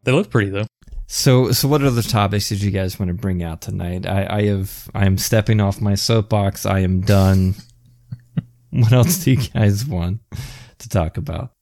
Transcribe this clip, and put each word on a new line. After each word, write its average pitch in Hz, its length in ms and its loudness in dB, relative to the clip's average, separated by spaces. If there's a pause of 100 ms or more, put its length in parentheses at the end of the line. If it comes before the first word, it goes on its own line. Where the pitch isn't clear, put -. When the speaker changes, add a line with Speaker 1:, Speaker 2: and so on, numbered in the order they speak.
Speaker 1:
They 127 80 0
look 175 180 0
pretty, 98 220 0
though. 101 160 -6 (400)
Speaker 2:
So, 131 440 2
so 131 160 0
what 143 160 2
other 120 200 2
topics 101 460 0
did 101 120 -4
you 101 80 0
guys 95 300 -4
want 92 100 -2
to 87 60 -4
bring 90 260 -4
out 82 200 -8
tonight? 92 440 -6
I, 95 240 -2
I 104 140 -2
have, 101 500 -2
I 98 140 0
am 95 100 2
stepping 110 420 2
off 98 220 0
my 101 140 0
soapbox. 104 720 0
I 95 140 0
am 92 200 2
done. 95 580 4
<laughs> - 60 -20 (1040)
What 113 200 4
else 127 320 4
do 135 80 2
you 123 60 4
guys 107 480 0
want 92 340 -4 (600)
to - 100 -18
talk 82 260 -2
about? 85 460 -8